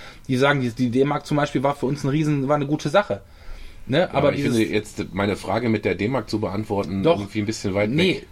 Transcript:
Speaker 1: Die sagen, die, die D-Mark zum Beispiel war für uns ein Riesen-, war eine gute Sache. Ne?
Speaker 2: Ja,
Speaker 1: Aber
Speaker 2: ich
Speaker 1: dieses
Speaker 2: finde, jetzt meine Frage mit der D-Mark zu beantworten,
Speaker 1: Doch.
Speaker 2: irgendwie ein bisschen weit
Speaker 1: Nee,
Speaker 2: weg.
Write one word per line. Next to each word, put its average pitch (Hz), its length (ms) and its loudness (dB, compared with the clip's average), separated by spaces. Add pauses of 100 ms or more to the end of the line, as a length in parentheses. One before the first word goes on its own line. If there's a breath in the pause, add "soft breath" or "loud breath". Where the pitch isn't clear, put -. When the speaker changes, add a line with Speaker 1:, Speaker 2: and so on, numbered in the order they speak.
(300 loud breath)
Speaker 1:
Die 131 80 2
sagen, 139 240 4
die, 123 80 0
die 120 200 0
D-Mark 139 360 2
zum 151 100 0
Beispiel 143 280 0
war 139 120 2
für - 120 -2
uns 143 180 -2
ein 139 60 2
Riesen-, 147 360 0
war 147 80 4
eine 147 100 -2
gute 151 220 -2
Sache. 160 320 0 (680 loud breath)
Ne? 131 120 2
Speaker 2:
Ja, 180 160 0
Speaker 1:
Aber 139 160 4
Speaker 2:
ich 139 60 -2
Speaker 1:
dieses 120 200 2
Speaker 2:
finde, 95 160 2
jetzt 104 400 -4
meine 98 220 0
Frage 113 340 -2
mit 107 160 0
der 98 80 2
D-Mark 110 340 -2
zu 110 120 -2
beantworten, 98 640 -2
Speaker 1:
Doch. 165 160 4
Speaker 2:
irgendwie 101 240 -6
ein - 20 0
bisschen 104 300 -4
weit 104 160 2
Speaker 1:
Nee, 165 240 2
Speaker 2:
weg. - 160 -12